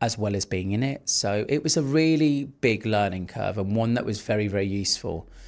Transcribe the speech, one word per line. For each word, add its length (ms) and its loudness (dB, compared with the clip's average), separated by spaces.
as 160 0
well 180 0
as 100 -2
being 260 -2
in 120 0
it. 260 -4
So 380 0
it 160 0
was 140 0
a 60 4
really 640 4
big 400 0
learning 420 0
curve, 300 -4
and 180 0
one 180 2
that 120 0
was 160 -4
very, 260 0
very 180 0
useful. 640 -2